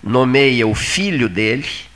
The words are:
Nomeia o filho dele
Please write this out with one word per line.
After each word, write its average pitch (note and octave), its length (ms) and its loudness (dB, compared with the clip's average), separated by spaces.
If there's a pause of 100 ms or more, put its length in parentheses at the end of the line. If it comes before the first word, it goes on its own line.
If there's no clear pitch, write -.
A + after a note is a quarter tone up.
Nomeia B2+ 640 2
o G#2+ 80 0
filho E3 540 -2
dele A2 380 -2 (300)